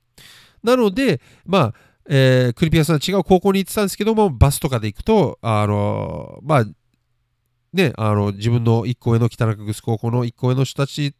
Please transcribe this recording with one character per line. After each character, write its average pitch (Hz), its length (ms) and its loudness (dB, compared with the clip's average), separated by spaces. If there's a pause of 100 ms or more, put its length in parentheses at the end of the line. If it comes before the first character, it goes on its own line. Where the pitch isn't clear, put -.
(640)
な 240 140 2
の 220 160 2
で、 208 280 0 (240)
ま 185 140 0
あ、 117 160 2 (320)
え 131 440 2
ー、 - 20 -2
ク - 140 -2
リ 160 40 0
ピ 160 80 2
ア 156 60 2
さ 165 80 0
ん 151 60 2
は - 80 -12
違 - 40 -6 (100)
う 170 40 0
高 185 160 4
校 196 120 0
に 196 60 2
行 196 80 -2
っ - 20 -18
て - 60 -10
た 220 60 -2
ん 202 60 0
で - 20 0
す - 80 -10
け 208 80 -4
ど 220 100 0
も、 214 160 2
バ 139 220 2
ス - 80 -6
と 160 80 -2
か 127 100 -2
で 107 80 -6
行 101 120 -8
く - 60 -14
と、 202 380 2
あ 107 240 0
の、 101 760 -4
ま 147 160 2
あ、 113 60 2 (1080)
ね、 175 240 2
あ 107 160 0
の、 104 180 0
自 101 180 -4
分 120 140 0
の 113 240 2
一 120 80 -2
個 - 160 -4
上 117 80 4
の 117 100 2
北 - 180 -4
中 107 260 -6
城 - 100 -12
高 113 160 -4
校 117 140 -6
の 123 120 -2
一 117 80 -8
個 - 160 -4
上 127 60 2
の 135 80 0
人 - 180 -6
た 139 60 -2
ち 143 340 -6